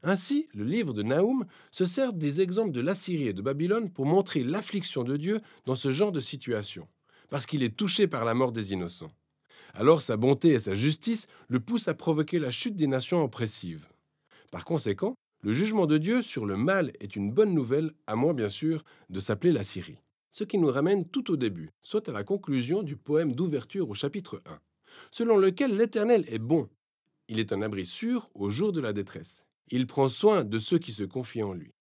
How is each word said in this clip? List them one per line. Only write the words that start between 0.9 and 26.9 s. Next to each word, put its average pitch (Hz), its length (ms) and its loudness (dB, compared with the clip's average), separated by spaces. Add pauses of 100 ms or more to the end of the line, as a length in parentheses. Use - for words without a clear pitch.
de 104 100 -2
Naoum 196 420 2 (260)
se - 120 0
sert 233 300 0
des 151 260 -2
exemples 190 320 0
de 127 80 -2
l'Assyrie 165 480 -2
et 101 60 0
de 92 80 -6
Babylone 175 480 0
pour 135 160 -4
montrer 170 380 2
l'affliction 180 600 -4
de 135 140 -2
Dieu 196 240 -2 (240)
dans 131 100 0
ce 135 160 -2
genre 185 220 2
de 151 80 -2
situation, 107 680 -6 (420)
parce 139 160 -4
qu'il 147 160 -2
est 117 140 0
touché 202 320 2
par 139 160 -2
la 117 100 2
mort 123 200 2
des 107 180 -4
innocents. 87 400 -6 (600)
Alors 143 280 6
sa 120 140 -2
bonté 135 340 4
et 131 100 6
sa 95 140 -4
justice 151 540 -2 (220)
le 127 100 2
poussent 214 300 -4
à 156 60 -2
provoquer 156 440 0
la 135 120 -4
chute 208 240 -6
des 156 120 0
nations 135 360 0
oppressives. 107 640 -6 (640)
Par 90 120 -10
conséquent, 135 520 -2 (260)
le 101 100 -2
jugement 202 340 2
de 151 120 4
Dieu 214 240 2
sur 127 240 -6
le 98 100 0
mal 160 460 2
est 110 160 -10
une 101 140 -2
bonne 196 220 4
nouvelle, 147 380 0 (160)
à 107 80 -2
moins 143 180 2
bien 113 160 0
sûr 156 340 -4 (260)
de 92 100 -6
s'appeler 110 320 0
l'Assyrie. 95 480 -4 (320)
Ce - 120 -8
qui 202 140 -2
nous 165 100 6
ramène 160 380 2
tout 254 260 -4
au 160 60 2
début, 85 320 -2 (140)
soit - 260 -4
à - 20 -6
la 104 120 -4
conclusion 156 580 -2
du 139 160 -6
poème 151 380 0
d'ouverture 160 540 -2
au 104 40 -8
chapitre 143 540 -6
un, - 120 -16 (520)
selon 226 260 4
lequel 190 400 4
l'Éternel 226 500 4
est 113 120 -4
bon. 120 300 2 (580)